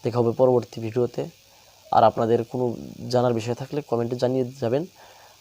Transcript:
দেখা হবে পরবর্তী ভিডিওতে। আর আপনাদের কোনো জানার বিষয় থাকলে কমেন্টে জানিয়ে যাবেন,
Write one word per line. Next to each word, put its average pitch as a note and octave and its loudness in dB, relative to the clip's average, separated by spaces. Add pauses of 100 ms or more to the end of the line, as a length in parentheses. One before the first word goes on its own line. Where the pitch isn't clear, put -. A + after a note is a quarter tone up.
দেখা A#2+ -2
হবে A#2 2 (100)
পরবর্তী B2 2
ভিডিওতে। A#2+ -2 (680)
আর A#2 4
আপনাদের A#2 2 (120)
কোনো B2+ -4 (480)
জানার B2 2
বিষয় A#2 -4
থাকলে C#3+ -8 (100)
কমেন্টে A#2 -2
জানিয়ে B2+ 0 (160)
যাবেন, B2 0 (580)